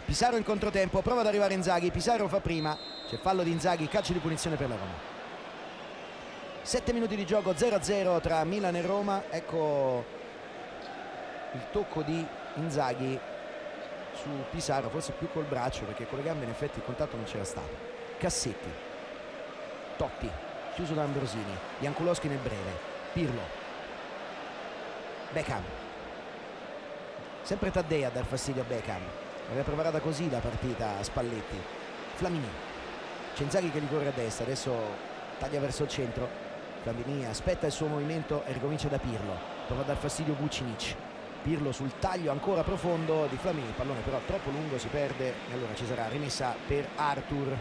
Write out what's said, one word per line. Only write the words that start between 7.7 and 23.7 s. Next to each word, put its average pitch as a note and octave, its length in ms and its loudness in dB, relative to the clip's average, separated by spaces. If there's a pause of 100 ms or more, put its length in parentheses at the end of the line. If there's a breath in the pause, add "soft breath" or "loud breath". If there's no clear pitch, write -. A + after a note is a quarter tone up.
a F3+ 40 4
zero F#3 380 6
tra D#3+ 240 4
Milan F3+ 320 2
e F3 60 2
Roma, G3+ 480 2
ecco C#3+ 760 2 (1500)
il B2+ 80 -4 (100)
tocco G3 300 0
di D#3+ 240 0 (300)
Inzaghi C3+ 600 2 (960)
su - 140 -6 (220)
Pizarro, C#3 400 2
forse D3+ 240 -4
più - 180 -4
col D#3 140 0
braccio B2+ 400 0
perché G#2+ 200 -4
con C3+ 120 -4
le C#3 80 -2
gambe D#3 180 0
in A#2 60 -2
effetti B2+ 300 -2
il - 40 -6
contatto D3 320 -2
non A2 80 -2
c'era G2+ 220 -4
stato. - 420 -6 (300)
Cassetti, - 520 0 (1300)
Totti, - 340 -2 (440)
chiuso E3 200 -2
da D3+ 100 2
Ambrosini, A2+ 540 -2 (220)
Jankulowski D#3+ 480 2
nel C#3 120 0
breve, G2 480 -4 (260)
Pirlo, C3 280 2 (1900)